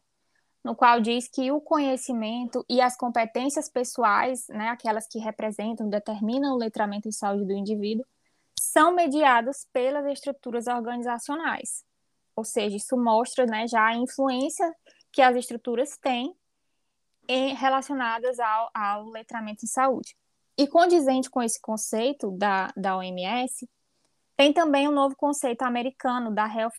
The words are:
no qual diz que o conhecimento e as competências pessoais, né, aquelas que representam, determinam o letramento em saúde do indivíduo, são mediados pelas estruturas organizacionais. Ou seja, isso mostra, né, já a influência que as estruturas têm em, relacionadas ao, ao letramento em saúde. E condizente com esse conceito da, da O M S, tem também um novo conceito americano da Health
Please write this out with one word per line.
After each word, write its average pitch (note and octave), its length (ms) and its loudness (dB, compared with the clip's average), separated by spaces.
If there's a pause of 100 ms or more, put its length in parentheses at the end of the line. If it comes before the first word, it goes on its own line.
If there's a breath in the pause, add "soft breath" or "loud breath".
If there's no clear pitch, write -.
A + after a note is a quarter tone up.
(640)
no A#3 100 -4
qual A#3+ 260 6
diz A#3 280 0
que C4 240 -2
o D4 80 0
conhecimento B3 1080 -2
e B3 120 4
as B3 160 4
competências B3 720 -2
pessoais, A#3+ 800 0
né, G#3+ 220 -4
aquelas A3 360 -2
que A3+ 140 -10
representam, A3 680 -6
determinam A3 640 -2
o B3 40 0
letramento A3 500 -4
em G#3+ 40 -6
saúde G3+ 320 -2
do F#3+ 80 -2
indivíduo, G#3 520 -4 (540)
são E4 340 6
mediados C#4 800 2
pelas C4+ 340 0
estruturas C4+ 600 -6
organizacionais. A#3+ 1200 -4 (500)
Ou A3+ 80 -4
seja, G#3 340 -2
isso B3+ 200 -4
mostra, A#3+ 500 2
né, A3+ 220 -2
já A3+ 180 4
a A#3 80 2
influência C4+ 800 -2 (380 soft breath)
que C#4 100 4
as B3+ 140 8
estruturas A#3+ 600 -4
têm C4 380 -4 (920)
em, C4 260 0
relacionadas B3+ 840 -6
ao, A3+ 340 -2
ao G#3 360 -6
letramento A3 560 -12
em A3 40 -8
saúde. - 480 -2 (400)
E C#4+ 100 4
condizente D4 640 4
com B3+ 140 -2
esse A3+ 180 -4
conceito A3 680 -4
da, F#3+ 460 0
da F#3+ 200 -2
O F#3 60 -4
M F3+ 220 -6
S, B3 440 -4 (680)
tem C#4+ 160 8
também D4 360 4
um D4 40 2
novo C#4 240 2
conceito C#4 460 0
americano B3 680 -2
da G#3+ 140 0
Health A3+ 320 -4